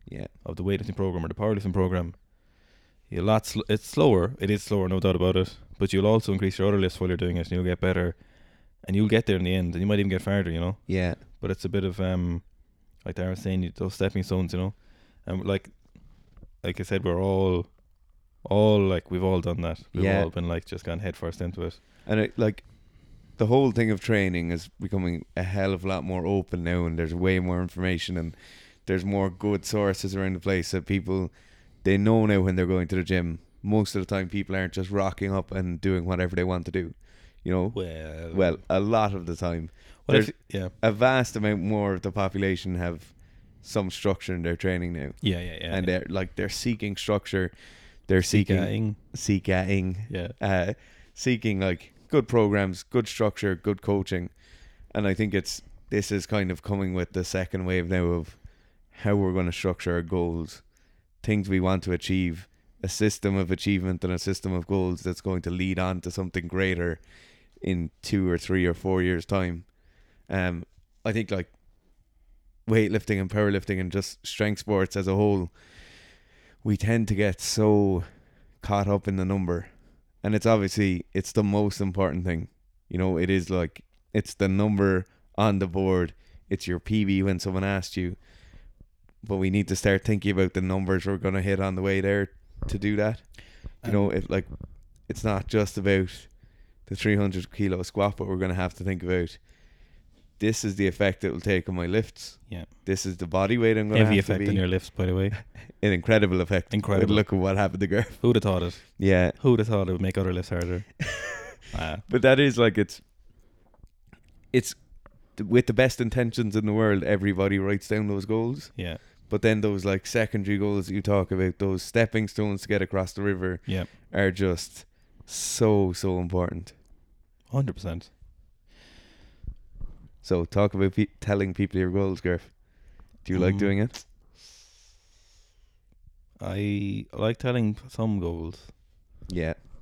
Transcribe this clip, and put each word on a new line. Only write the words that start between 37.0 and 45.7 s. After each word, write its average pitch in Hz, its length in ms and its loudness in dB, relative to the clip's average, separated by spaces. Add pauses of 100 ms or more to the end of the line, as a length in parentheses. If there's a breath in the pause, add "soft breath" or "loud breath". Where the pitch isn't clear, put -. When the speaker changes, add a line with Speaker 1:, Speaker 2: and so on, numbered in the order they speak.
Speaker 1:
you - 80 -4
know? 92 240 0
Speaker 2:
Well, 80 580 -10
Speaker 1:
Well, 90 240 4 (120)
a 92 100 2
lot 107 340 2
of 92 120 -8
the 85 100 -6
time. 85 340 -4 (380 soft breath)
Speaker 2:
Well, 135 100 4
if 107 80 4
Speaker 1:
There's - 100 -10 (140)
Speaker 2:
you, 98 120 -6
yeah. 92 80 -6 (120)
Speaker 1:
a 110 120 4
vast 123 420 2
amount 107 260 0
more 101 320 0
of 90 80 -6
the 98 100 -2
population 95 640 -2
have 87 380 -6 (480 soft breath)
some 95 300 -4
structure - 420 -2
in 87 100 -4
their 85 120 -2
training 87 380 -2
now. 71 180 -8 (100)
Speaker 2:
Yeah, 90 180 0
yeah, 85 220 -10
yeah, 85 140 -6